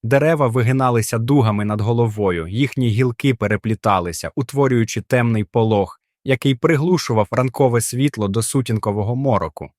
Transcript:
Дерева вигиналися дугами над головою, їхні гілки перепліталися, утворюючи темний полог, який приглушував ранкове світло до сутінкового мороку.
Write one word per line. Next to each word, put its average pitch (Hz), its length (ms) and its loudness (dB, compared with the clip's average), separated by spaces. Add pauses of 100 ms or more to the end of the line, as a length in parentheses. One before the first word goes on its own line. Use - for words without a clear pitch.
Дерева 143 440 2
вигиналися 120 680 2
дугами 113 480 2
над 107 160 -2
головою, 104 680 0
їхні 123 420 -2
гілки 123 460 0
перепліталися, 101 1000 -2
утворюючи 123 680 0
темний 117 420 0
полог, 107 560 0 (240)
який 135 320 0
приглушував 147 760 0
ранкове 123 500 0
світло 123 460 -2
до 104 160 -2
сутінкового 110 720 -2
мороку. 104 640 -2